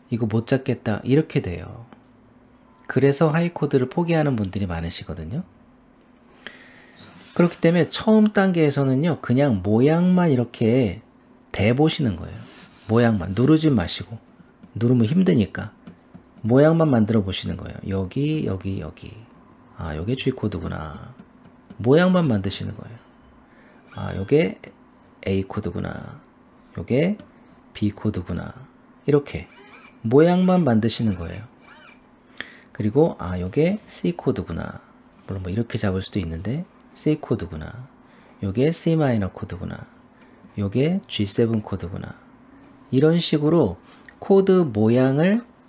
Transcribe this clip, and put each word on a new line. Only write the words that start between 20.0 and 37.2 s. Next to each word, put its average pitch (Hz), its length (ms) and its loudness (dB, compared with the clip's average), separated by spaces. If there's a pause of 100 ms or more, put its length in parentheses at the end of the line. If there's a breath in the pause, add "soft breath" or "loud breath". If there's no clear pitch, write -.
G 135 140 -2
코드구나. 85 840 -8 (640)
모양만 170 500 4
만드시는 98 480 -4
거예요. 110 200 -18 (1000 loud breath)
아, 95 220 -8
요게 139 440 0 (680)
A 98 160 0
코드구나. - 760 -8 (580)
요게 147 400 -2 (560)
B 104 160 -2
코드구나. 87 640 -6 (520)
이렇게 143 420 0 (540 loud breath)
모양만 175 600 4
만드시는 110 520 0
거예요. 87 260 -10 (1300 loud breath)
그리고 123 460 0
"아, 90 220 -6
요게 147 460 0
C - 260 -4
코드구나." 82 680 -6 (460)
물론 95 160 -8
뭐 90 100 -8
이렇게 113 260 -4
잡을 95 240 -2
수도 - 180 -8
있는데, 92 440 -6 (300)
C 151 260 0